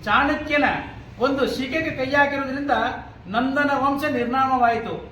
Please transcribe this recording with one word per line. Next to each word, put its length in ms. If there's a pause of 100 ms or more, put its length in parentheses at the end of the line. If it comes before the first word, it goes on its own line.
ಚಾಣಕ್ಯನ 580 (560)
ಒಂದು 380
ಶಿಕೆಗೆ 420
ಕೈ 120
ಹಾಕಿರೋದ್ರಿಂದ 600 (560)
ನಂದನ 440 (120)
ವಂಶ 200 (140)
ನಿರ್ನಾಮವಾಯಿತು 800 (160)